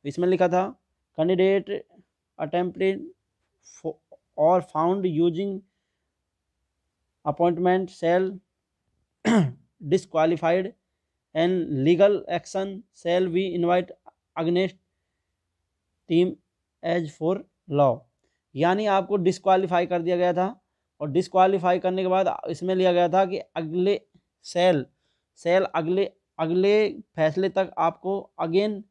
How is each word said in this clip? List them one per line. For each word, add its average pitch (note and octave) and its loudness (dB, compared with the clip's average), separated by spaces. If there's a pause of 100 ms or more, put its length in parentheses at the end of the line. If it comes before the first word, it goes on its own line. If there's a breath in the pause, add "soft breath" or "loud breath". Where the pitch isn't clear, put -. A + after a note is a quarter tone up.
इसमें E3+ -2
लिखा F3+ 2
था, F3+ 2 (540)
"Candidate F#3+ 0 (680)
attempted F3+ -4 (760)
fo-, - -10 (460)
or E3+ 4 (160)
found F3+ -2
using F3 -2 (1700)
appointment F3 0
shall F3+ 0 (960)
<clears throat> F#3 2 (340)
disqualified E3+ 0 (680)
and F3 0 (160)
legal F3+ 4 (220)
action F#3+ -6 (260)
shall F3+ 0
be F3 0 (140)
invite F3 0 (460)
against F3 -2 (1300)
team F3 2 (520)
as E3 -4
for E3 -2 (380)
law।" C#3 2 (580)
यानी F3+ 0
आपको G3 0
डिस्क्वालीफाई F#3 0
कर F3 -2
दिया F3 -2
गया F3+ 2
था F3+ 0 (540)
और D3+ -6
डिस्क्वालीफाई F3+ 2
करने F#3 -2
के F#3 -2
बाद F#3 0 (140)
इसमें F3+ -4
लिया F#3 2
गया F3 2
था F#3+ 2
कि F#3 -6 (160)
अगले F3+ -2 (460)
सेल, F3 2 (500)
सेल F3 2 (120)
अगले, F#3 0 (340)
अगले G3 2 (260)
फैसले D#3+ 0
तक F#3+ -2
आपको F#3 -4 (100)
again G3 0